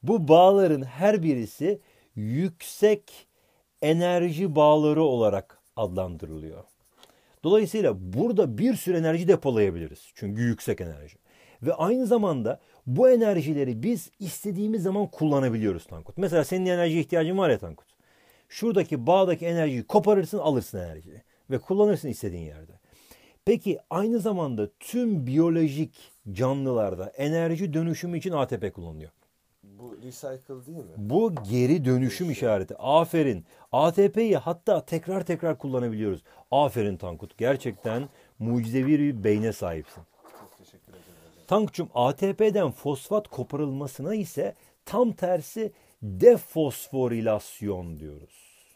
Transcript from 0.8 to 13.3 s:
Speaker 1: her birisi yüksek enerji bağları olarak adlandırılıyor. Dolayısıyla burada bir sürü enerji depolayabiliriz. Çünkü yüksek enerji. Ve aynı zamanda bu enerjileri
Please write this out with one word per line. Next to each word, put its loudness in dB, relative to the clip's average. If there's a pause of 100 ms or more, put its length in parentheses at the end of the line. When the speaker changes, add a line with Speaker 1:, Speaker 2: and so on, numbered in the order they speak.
Speaker 1:
her 0
birisi -2 (340)
yüksek -2 (540)
enerji 0
bağları 6
olarak 0 (140)
adlandırılıyor. -6 (800)
Dolayısıyla 0
burada 0
bir 2
sürü -2
enerji 0
depolayabiliriz. 0
Çünkü -6
yüksek -2
enerji. -14 (440)
Ve 0
aynı 0
zamanda 0 (280)
bu 4
enerjileri 2